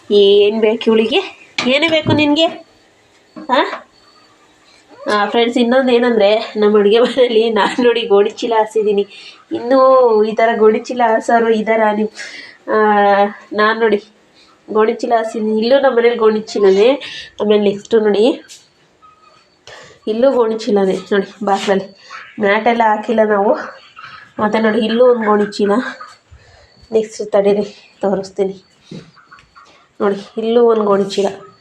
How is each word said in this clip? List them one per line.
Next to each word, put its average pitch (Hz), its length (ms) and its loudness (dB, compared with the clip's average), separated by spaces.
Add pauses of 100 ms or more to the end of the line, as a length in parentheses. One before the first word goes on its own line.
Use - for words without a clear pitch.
(100)
ಏನ್ 208 500 4
ಬೇಕು 220 260 0
ಇವಳಿಗೆ? 226 340 0 (460)
ಏನೇ 294 220 0
ಬೇಕು 320 240 -2
ನಿನ್ಗೆ? 302 340 2 (1040)
ಆ? 262 100 0 (1500)
ಆ, 208 160 -2
ಫ್ರೆಂಡ್ಸ್, 233 300 -2
ಇನ್ನೊಂದು 247 340 2
ಏನಂದ್ರೆ, 226 640 0
ನಮ್ಮ 208 220 2
ಅಡುಗೆ 202 200 4
ಮನೆಯಲ್ಲಿ 240 520 2
ನಾನ್ 214 340 -2
ನೋಡಿ 233 220 0
ಗೋಣಿ 202 240 2
ಚೀಲ 233 280 -6
ಹಾಸಿದ್ದೀನಿ. 214 480 -2 (460)
ಇನ್ನೂ 240 260 0 (460)
ಈ 220 100 -2
ಥರ 226 140 2 (100)
ಗೋಣಿ 220 200 4
ಚೀಲ 247 280 -4
ಹಾಸೋರು 226 440 0
ಇದ್ದಾರಾ 220 420 0
ನೀವು? 208 180 -2 (640)
ಆ, 220 40 0 (760)
ನಾನ್ 214 280 0
ನೋಡಿ 214 220 0 (680)
ಗೋಣಿ 220 240 0
ಚೀಲ 233 220 -6
ಹಾಸಿದ್ದೀನಿ. 220 440 -4
ಇಲ್ಲೂ 247 200 2
ನಮ್ಮ 262 180 0
ಮನೇಲಿ 233 180 2
ಗೋಣಿ 220 240 0
ಚೀಲನೇ. 202 500 2 (500)
ಆಮೇಲೆ 208 220 2
ನೆಕ್ಸ್ಟು 202 380 -2
ನೋಡಿ, 214 440 0 (1600)
ಇಲ್ಲೂ 233 240 2
ಗೋಣಿ 226 280 0
ಚೀಲನೇ 196 380 0 (160)
ನೋಡಿ 202 320 -4
ಬಾಕ್ಲಲ್ಲಿ. 196 440 -2 (520)
ಮ್ಯಾಟೆಲ್ಲ 220 420 0
ಹಾಕಿಲ್ಲ 220 420 0
ನಾವು. 208 300 0 (840)
ಮತ್ತೆ 214 180 -2
ನೋಡಿ, 220 260 0
ಇಲ್ಲೂ 226 220 2
ಒಂದು 233 180 2
ಗೋಣಿ 208 280 2
ಚೀಲ. 202 200 -2 (1200)
ನೆಕ್ಸ್ಟ್ 220 400 -4
ತಡೀರಿ, 202 680 -2
ತೋರಿಸ್ತೀನಿ. 190 640 -4 (1400)
ನೋಡಿ, 202 400 -4
ಇಲ್ಲೂ 226 240 2
ಒಂದು 220 200 2
ಗೋಣಿ 196 200 0
ಚೀಲ. 196 220 -2 (340)